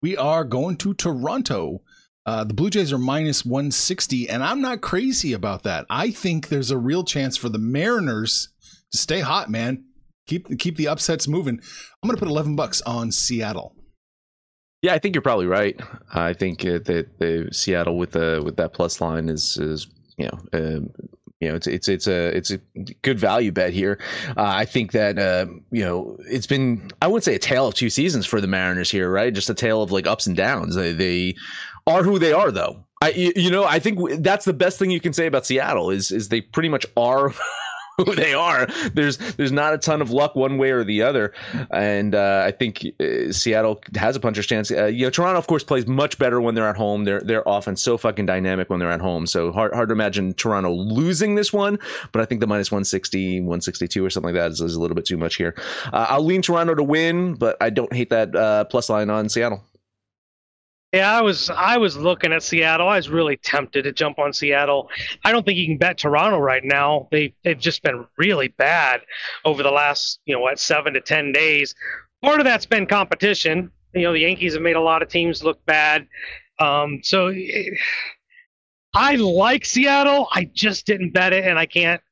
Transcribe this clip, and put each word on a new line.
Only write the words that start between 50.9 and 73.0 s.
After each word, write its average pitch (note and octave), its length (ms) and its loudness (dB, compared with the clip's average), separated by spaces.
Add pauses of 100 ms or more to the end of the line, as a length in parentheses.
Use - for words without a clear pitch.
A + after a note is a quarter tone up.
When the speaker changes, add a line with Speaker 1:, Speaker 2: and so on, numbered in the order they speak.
Speaker 2:
this G#3 160 0
one. G3+ 260 0 (320)
But A2+ 100 0
I A2+ 40 4
think A2 160 -2
the A2+ 80 2
minus G#2 240 0
one G2+ 120 0
sixty, F#2+ 560 -2
one F2 200 -2
sixty-two F#2 440 -4
or F#2 60 0
something F2 240 -4
like F2 80 2
that E2 80 0
is, D#2+ 100 -6
is E2 140 -2
a E2 60 -2
little E2+ 160 -2
bit E2+ 100 -4
too F2+ 100 -2
much E2 200 -2
here. E2+ 180 -2 (380)
Uh, A2+ 180 0
I'll D3 140 2
lean F3+ 180 2
Toronto E3+ 320 2
to D3 80 0
win, E3 520 0
but A2+ 260 0
I A2+ 100 2
don't A#2 220 -2
hate B2 180 -2
that, A2 240 2
uh, G#2+ 300 4
plus A#2+ 260 -2
line G#2+ 180 2
on G#2+ 200 0
Seattle. A2+ 340 -2 (1300)
Speaker 3:
Yeah, G3 260 4
I - 20 4
was, G3 300 0
I F#3+ 260 2
was F#3+ 200 2
looking E3 360 0
at D#3+ 100 0
Seattle. E3 460 2
I G#3 80 4
was D3 140 -2
really D3+ 260 2
tempted C#3 460 -2
to C#3 100 -2
jump D3 260 -2
on C#3+ 140 0
Seattle. C#3+ 560 0 (360)
I G#3 80 6
don't A3+ 120 2
think F#3+ 140 2
you F3 80 0
can D#3 100 0
bet E3+ 220 2
Toronto D#3+ 400 2
right C3 260 2
now. C#3+ 460 2
They, D3+ 240 0 (100)
they've E3 140 2
just D3+ 240 -2
been B2 240 -2 (100)
really D3+ 320 2
bad C#3 540 2 (420)
over D3 180 2
the C#3 100 4
last, C#3+ 520 0
you C#3+ 100 0
know, B2 60 0
what, C3 180 0
seven D3 360 0
to C3 80 0
ten D3 300 0
days. D3 420 2 (480)
Part D4 180 6
of D4 40 4
that's A#3+ 200 2
been G#3 220 2
competition. F3+ 840 0 (220)